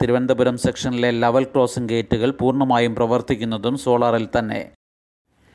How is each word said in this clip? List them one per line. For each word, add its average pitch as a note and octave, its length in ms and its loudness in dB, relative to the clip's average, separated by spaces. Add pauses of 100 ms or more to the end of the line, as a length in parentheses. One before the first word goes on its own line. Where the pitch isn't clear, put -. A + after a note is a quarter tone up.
തിരുവനന്തപുരം B2 560 2
സെക്ഷനിലെ B2 520 -2
ലെവൽ A#2+ 340 2
ക്രോസിംഗ് B2 440 0
ഗേറ്റുകൾ A#2 420 0
പൂർണ്ണമായും B2+ 640 0
പ്രവർത്തിക്കുന്നതും A#2 840 -2
സോളാറിൽ A#2+ 520 0
തന്നെ. A2 340 -4 (920)